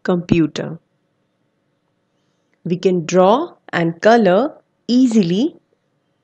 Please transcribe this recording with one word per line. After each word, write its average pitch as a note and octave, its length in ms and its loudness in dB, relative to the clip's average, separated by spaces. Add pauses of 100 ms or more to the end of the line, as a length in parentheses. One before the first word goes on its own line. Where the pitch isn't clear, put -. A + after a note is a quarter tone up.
computer. E3 760 -4 (1900)
We F3+ 120 -4
can F3+ 300 -2
draw G3 480 0 (180)
and E3+ 280 -4
color G#3+ 560 2 (320)
easily A3+ 680 0 (680)